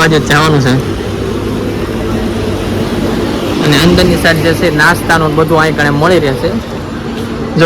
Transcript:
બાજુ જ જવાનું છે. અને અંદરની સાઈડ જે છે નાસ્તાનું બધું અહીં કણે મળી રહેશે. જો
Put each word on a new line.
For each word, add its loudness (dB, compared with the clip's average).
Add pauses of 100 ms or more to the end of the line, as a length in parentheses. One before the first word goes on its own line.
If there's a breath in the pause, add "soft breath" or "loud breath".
બાજુ 4
જ -2
જવાનું 2
છે. 2 (3000)
અને 2
અંદરની 4
સાઈડ 2
જે 4
છે 2 (120)
નાસ્તાનું 2
બધું 4
અહીં 0
કણે 2
મળી 4
રહેશે. -2 (1080)
જો 4